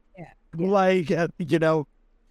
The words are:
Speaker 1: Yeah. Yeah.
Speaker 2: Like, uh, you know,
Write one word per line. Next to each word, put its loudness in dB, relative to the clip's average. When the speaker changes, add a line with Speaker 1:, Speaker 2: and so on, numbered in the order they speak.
Speaker 1:
Yeah. -20
Yeah. -2
Speaker 2:
Like, 2
uh, 0
you 0
know, 0